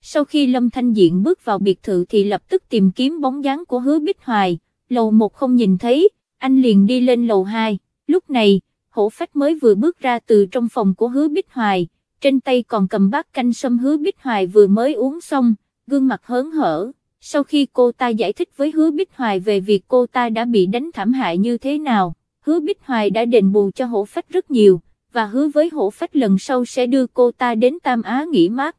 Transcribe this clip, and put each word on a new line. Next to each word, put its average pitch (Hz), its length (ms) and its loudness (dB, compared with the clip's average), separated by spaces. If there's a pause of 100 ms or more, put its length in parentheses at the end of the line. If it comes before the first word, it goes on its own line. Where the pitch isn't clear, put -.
Sau 294 240 -2
khi 285 220 0
Lâm 247 220 0
Thanh 247 240 -2
Diện 185 300 2
bước 339 220 -2
vào 202 140 -2
biệt 196 240 -2
thự 180 260 -2
thì 202 140 2
lập 196 260 -2
tức 381 200 -2
tìm 190 220 2
kiếm 294 300 -4
bóng 269 220 -4
dáng 285 220 -4
của 247 140 -4
Hứa 285 200 0
Bích 320 220 -4
Hoài, 196 360 -2 (320)
lầu 226 220 0
một 214 220 2
không 254 220 -2
nhìn 196 220 2
thấy, 269 320 2 (280)
anh 262 240 2
liền 202 240 4
đi 254 140 0
lên 247 280 2
lầu 202 160 0
hai. 220 360 -4 (280)
Lúc 349 220 -2
này, 214 320 2 (280)
Hổ 220 200 -2
Phách - 260 -10
mới 294 200 0
vừa 247 200 2
bước 285 240 -2
ra 240 200 -2
từ 208 260 2
trong 233 240 -4
phòng 196 260 -2
của 226 120 -2
Hứa 277 200 -2
Bích 302 240 -6
Hoài, 196 360 -2 (340)
trên 277 180 2
tay 254 240 -2
còn 196 240 -2
cầm 196 220 0
bát 285 240 -6
canh 240 200 -2
sâm 240 240 -4
Hứa 269 200 0
Bích 302 220 -4
Hoài 208 280 -2
vừa 202 200 6
mới 226 260 0
uống 269 280 -4
xong, 240 340 0 (320)
gương 262 200 0
mặt 233 160 -4
hớn 254 280 -6
hở. 214 400 -2 (300)
Sau 285 220 -4
khi 285 300 -2
cô 247 180 2
ta 247 160 -4
giải 220 260 -2
thích - 240 -6
với 294 140 -2
Hứa 320 200 0
Bích 349 240 -4
Hoài 214 240 -2
về 202 200 -2
việc 196 280 0
cô 247 180 2
ta 240 240 -4
đã 226 160 -4
bị 220 200 2
đánh 240 280 -4
thảm 214 200 -2
hại 190 240 -2
như 233 200 0
thế 277 200 -4
nào, 220 360 0 (280)
Hứa 330 180 0
Bích 330 240 -4
Hoài 220 260 -2
đã 226 160 0
đền 214 260 4
bù 202 240 2
cho 262 100 -4
Hổ 220 200 -4
Phách - 240 -10
rất 359 220 -4
nhiều, 202 300 6 (300)
và 226 140 -4
hứa 254 280 -2
với 311 200 2
Hổ 220 160 -2
Phách - 260 -10
lần 202 240 2
sau 247 260 -4
sẽ 254 220 -4
đưa 254 200 0
cô 247 240 0
ta 240 240 -4
đến 247 280 0
Tam 247 180 0
Á 262 300 -4
nghỉ 180 180 4
mát. 277 300 -6